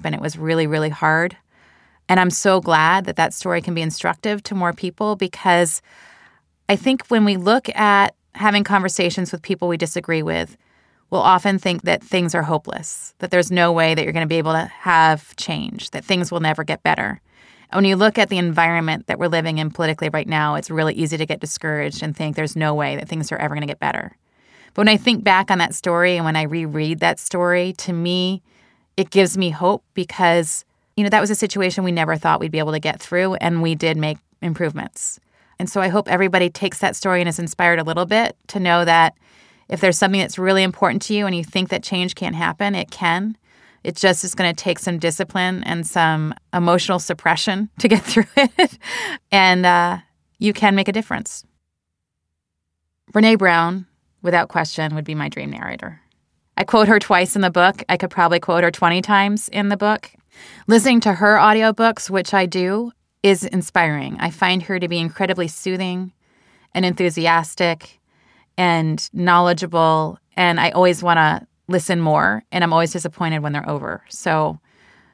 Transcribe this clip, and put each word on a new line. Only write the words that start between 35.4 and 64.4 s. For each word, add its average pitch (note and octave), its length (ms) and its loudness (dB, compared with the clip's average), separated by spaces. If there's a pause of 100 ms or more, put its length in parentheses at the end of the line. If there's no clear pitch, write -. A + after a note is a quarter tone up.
And F3+ 120 -6
so G3+ 120 -2
I F#3 80 0
hope G3+ 180 -2
everybody F3+ 420 2
takes F#3 300 -6
that F#3+ 160 0
story F#3 240 0
and F3 100 0
is D#3+ 100 -6
inspired E3+ 400 0
a D#3+ 40 -4
little D#3+ 220 -2
bit A3 300 0 (120)
to - 120 -8
know F3 260 2
that E3 300 4 (540)
if E3 120 -6
there's F3+ 160 2
something G3 220 2
that's E3 200 -4
really F#3+ 240 2
important F#3 400 0
to A3 100 -4
you G#3 120 0
and F#3 100 -2
you E3+ 80 -4
think F#3 260 -4
that - 140 -4
change F3+ 320 -4
can't F3 200 -6
happen, E3+ 400 -2
it - 160 -8
can. F#3+ 460 -4 (460)
It - 120 -8
just F#3 280 2
is F#3 120 -8
gonna F3 180 0
take E3+ 260 -4
some F3 180 -6
discipline F3+ 640 -4
and E3+ 220 -6
some D#3+ 480 0 (200)
emotional F3 460 2
suppression F3 720 -2 (100)
to - 80 2
get G#3 140 4
<laughs> - 20 -18
through - 220 2 (100)
it. C#4 420 2 (540)
And, F#3 340 4
uh, F3 340 4 (400)
you G#3 140 0
can G3+ 220 2
make G3 120 0
a G3 60 -2
difference. - 520 -8 (1700)
Brené A3 260 6
Brown, F3+ 480 2 (360)
without F3 260 2
question, D#3 480 -4
would D#3 100 -6
be D#3 100 -8
my D3 140 -4
dream C#3+ 200 -10
narrator. - 520 -12 (560)
I F#3+ 60 0
quote G#3+ 240 4
her G#3+ 120 6
twice F3+ 360 2
in G3+ 60 2
the F#3 80 4
book. F3+ 400 2
I F3 80 2
could F3+ 120 -4
probably E3+ 300 2
quote F3 240 2
her F3 80 2
twenty F3 300 2
times G3+ 480 0
in G3+ 200 -2
the G3+ 80 -2
book. G#3 340 -2 (560)
Listening A#3 340 6
to G#3+ 120 2
her G#3 240 4
audiobooks, A3 720 4
which F#3+ 240 -2
I F#3+ 120 4
do, F#3 460 -2 (320)
is G3 200 4
inspiring. D#3+ 760 0
I E3+ 100 -4
find F3+ 340 0